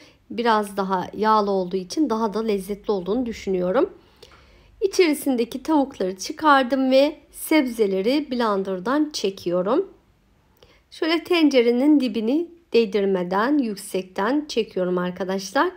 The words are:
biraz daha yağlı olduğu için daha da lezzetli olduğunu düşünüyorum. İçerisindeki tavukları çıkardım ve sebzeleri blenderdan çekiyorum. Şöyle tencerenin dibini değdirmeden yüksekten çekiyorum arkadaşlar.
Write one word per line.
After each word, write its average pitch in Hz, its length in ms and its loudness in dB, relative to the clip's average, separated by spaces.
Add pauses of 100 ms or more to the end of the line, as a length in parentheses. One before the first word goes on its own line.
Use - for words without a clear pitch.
(300)
biraz 214 480 0
daha 190 300 -2 (100)
yağlı 214 340 2
olduğu 190 260 -2
için 233 320 -2
daha 220 240 -2
da 214 100 -4
lezzetli 202 480 -4
olduğunu 202 340 -2
düşünüyorum. 196 680 -2 (920)
İçerisindeki 277 800 0
tavukları 262 540 -2
çıkardım 269 720 2
ve 277 280 4 (120)
sebzeleri 240 1000 0
blenderdan 220 800 -2
çekiyorum. 196 800 -2 (1000)
Şöyle 330 320 -2
tencerenin 277 760 4
dibini 247 480 0 (260)
değdirmeden 196 840 2
yüksekten 214 920 -2
çekiyorum 185 500 -2
arkadaşlar. 190 800 -2